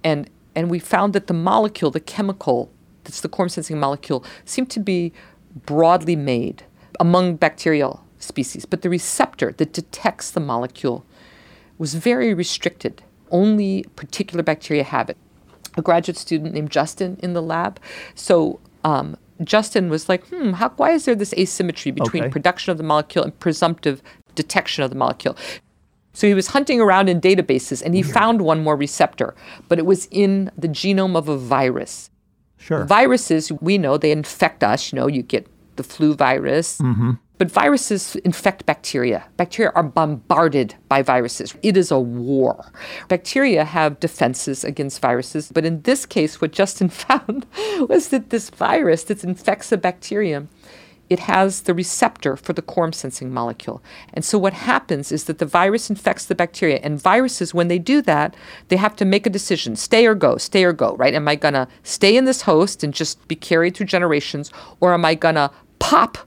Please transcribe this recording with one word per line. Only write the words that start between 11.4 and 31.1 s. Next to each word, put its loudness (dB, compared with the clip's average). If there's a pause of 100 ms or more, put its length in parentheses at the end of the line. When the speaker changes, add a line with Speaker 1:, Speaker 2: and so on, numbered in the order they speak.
Speaker 1:
was -6
very 0
restricted. -6 (280)
Only 2 (120)
particular -6
bacteria -2
have -4
it. -10 (600)
A -2
graduate 0
student -6
named -6
Justin -4
in -6
the -2
lab. -4 (360)
So, 2 (260)
um, 0 (280)
Justin 2
was -2
like, 0
"Hmm, -4
how, -2
why 2
is 0
there 2
this -4
asymmetry -2
between -2
Speaker 2:
Okay. -4
Speaker 1:
production -2
of -4
the -8
molecule 0
and -8
presumptive -2 (320)
detection -2
of -2
the -10
molecule?" -2 (760)
So 0
he 6
was 0
hunting 2
around 4
in 2
databases, 2
and -2
he 2
Speaker 2:
Weird. -2
Speaker 1:
found 2
one 0
more 2
receptor, -2 (320)
but 2
it 0
was 2
in 0
the -4
genome 0